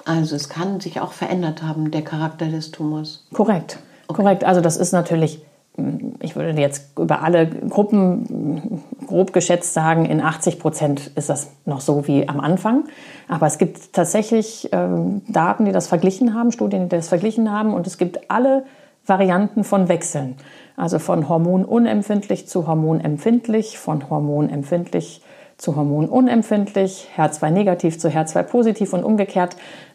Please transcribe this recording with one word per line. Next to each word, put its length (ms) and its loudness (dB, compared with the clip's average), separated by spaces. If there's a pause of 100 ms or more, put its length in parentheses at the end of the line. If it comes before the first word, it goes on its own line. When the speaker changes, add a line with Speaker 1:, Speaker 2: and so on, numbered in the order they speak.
Speaker 1:
Also 320 0
es 140 -8
kann 320 -6
sich 180 -8
auch 140 -6
verändert 500 -4
haben, 280 -2
der 120 -2
Charakter 440 -4
des 240 -6
Tumors. 640 -8
Speaker 2:
Korrekt, 460 0 (280)
Speaker 1:
Okay. 140 -2
Speaker 2:
korrekt. 220 4
Also 180 6
das 160 2
ist 140 0
natürlich, 520 2 (760)
ich 160 -8
würde 260 -2
jetzt 380 -2
über 240 0
alle 240 4
Gruppen 1400 0 (240)
grob 260 2
geschätzt 400 0
sagen, 320 4
in 160 0
achtzig 380 -2
Prozent 560 -2
ist 140 -4
das 180 -6 (180)
noch 160 -4
so 240 0
wie 240 2
am 100 -4
Anfang. 440 2 (440)
Aber 200 2
es 100 -2
gibt 360 -4
tatsächlich, 800 -2
ähm, 540 -2
Daten, 380 2
die 60 2
das 160 0
verglichen 480 2
haben, 160 2
Studien, 380 -2
die 80 0
das 100 -4
verglichen 440 0
haben. 220 0
Und 140 -4
es 100 -10
gibt 320 -4
alle 360 2 (420)
Varianten 560 2
von 240 2
Wechseln. 480 -2 (400)
Also 240 -2
von 300 0
hormonunempfindlich 1160 0
zu 200 -2
hormonempfindlich, 1120 0
von 300 -6
hormonempfindlich 1120 -2 (360)
zu 200 -4
hormonunempfindlich, 1300 2 (100)
H 140 4
zwei 180 -2
negativ 480 2
zu 160 0
H 120 0
zwei 180 0
positiv 500 2
und 120 -2
umgekehrt. 500 0 (400)